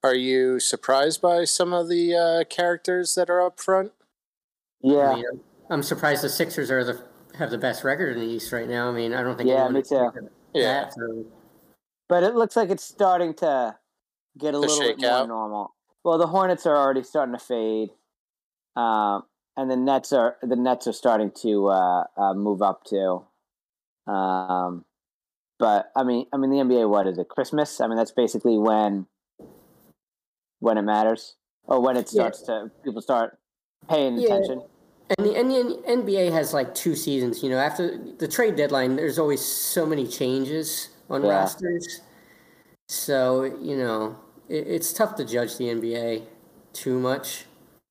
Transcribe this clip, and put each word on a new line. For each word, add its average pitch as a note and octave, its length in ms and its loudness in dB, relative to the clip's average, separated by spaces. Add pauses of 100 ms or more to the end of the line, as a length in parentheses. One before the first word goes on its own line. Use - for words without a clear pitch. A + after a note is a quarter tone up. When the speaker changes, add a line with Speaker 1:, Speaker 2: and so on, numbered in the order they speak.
Speaker 1:
Are C3 100 4
you B2+ 440 2
surprised C#3 640 0
by F3 220 4
some F3 280 0
of E3+ 160 0
the, E3+ 280 2
uh, E3 360 2
characters F3 640 0
that F3+ 160 2
are F3 100 4
up F3+ 200 0
front? F#3+ 320 0 (880)
Speaker 2:
Yeah. C#3 300 4
Speaker 3:
I C3 40 2
mean, A#2+ 160 -6
I'm, C3 100 -12 (300)
I'm D3 120 -2
surprised D3 420 0
the C3+ 40 -2
Sixers D#3 420 -4
are C3 140 2
the, A#2+ 180 -6 (360)
have C#3 120 -4
the A#2 80 -6
best A#2+ 260 -4
record C#3 320 -2
in A#2+ 40 -6
the A2+ 80 -4
East A2+ 240 -8
right A#2+ 160 -4
now. A#2+ 200 -2
I B2 40 -4
mean, A#2 220 -4
I B2+ 80 -2
don't B2 140 -4
think B2 120 0
Speaker 2:
Yeah, C3 180 4
Speaker 3:
anyone B2+ 80 0
Speaker 2:
me C3+ 80 2
too. C#3+ 140 -2
Speaker 3:
expected A#2+ 340 -2 (240)
Speaker 1:
Yeah. C#3 300 0
Speaker 3:
that, - 100 -14
so. A2+ 300 -10 (840)
Speaker 2:
But F3 160 4
it A3+ 100 2
looks A3 220 2
like A3 140 2
it's F#3 140 -4
starting F3+ 500 2
to C3 420 0 (600)
get D3 100 -4
a D3 40 -2
Speaker 1:
To C#3+ 60 -2
Speaker 2:
little D3 220 0
bit C3 60 2
Speaker 1:
shake A2+ 140 0
Speaker 2:
more B2 100 2
Speaker 1:
out. B2+ 180 2
Speaker 2:
normal. G#2+ 460 -6 (300)
Well, E3 140 2
the E3 80 4
Hornets F3+ 400 0
are D3+ 100 4
already C3+ 280 2
starting C3+ 300 -2
to A#2+ 40 -10
fade, A2 520 -4 (840)
um, G#2+ 480 0 (340)
and C3 140 -4
the B2+ 60 0
Nets C3 360 0
are, B2 300 2
the B2 140 0
Nets B2 320 0
are A2 40 -4
starting G#2+ 380 0 (120)
to, G#2 260 2
uh, F2+ 360 2 (120)
uh, G2 180 0
move G2+ 260 -2
up F#2+ 240 0
too. F#2 400 -2 (880)
Um, F#2 720 -2 (760)
but G#2+ 340 2
I C3 80 2
mean, B2+ 300 0
I C#3+ 60 -2
mean, C3+ 120 0
the C#3 80 2
N C3 100 2
B B2 120 4
A, A2 80 4
what G2+ 180 4
is F2+ 120 -2
it? F2+ 100 -4
Christmas? D3 520 -4
I A#2 60 0
mean, A2+ 100 -2
that's A2+ 140 0
basically A#2 480 2
when, G#2 480 2 (1500)
when A2+ 180 2
it G#2 60 0
matters, A2 540 0 (280)
or C3 160 2
when B2+ 160 2
it - 160 -4
Speaker 3:
Yeah. C3+ 180 2
Speaker 2:
starts - 120 -16
to, A2 280 -6 (140)
people A2+ 160 -8
start A#2 380 -2 (500)
paying C#3 300 2
Speaker 3:
Yeah. A3 160 2
Speaker 2:
attention. F#3+ 280 -2 (560)
Speaker 3:
And G#3 80 2
the, G#3 100 2
and B3+ 140 2
the B3 360 0
N A#3+ 180 0
B G3 120 0
A F3+ 140 2
has, D#3+ 240 0
like, C3 200 -2
two - 220 -2
seasons. B2+ 460 -2
You C3 80 -2
know, B2+ 80 2
after D3+ 380 -2 (220)
the D#3+ 80 -4
trade G#3+ 300 0
deadline, C3+ 400 2
there's D3+ 220 -2
always D3 260 0
so - 420 -2
many D3 200 0
changes C3+ 840 -4 (220)
on C#3 120 -2
Speaker 2:
Yeah. - 80 4 (100)
Speaker 3:
rosters. F3 600 -4 (880)
So, C3 560 0
you C3+ 320 -6
know, A2 400 -2 (320)
it, D3+ 180 -4
it's E3 260 -4
tough G3+ 240 0
to C#3 80 -6
judge A#2 340 -4
the B2 100 -4
N A#2 120 -2
B A#2 160 -4
A A#2 300 -4 (460)
too B2+ 260 -4
much. - 460 -4 (460)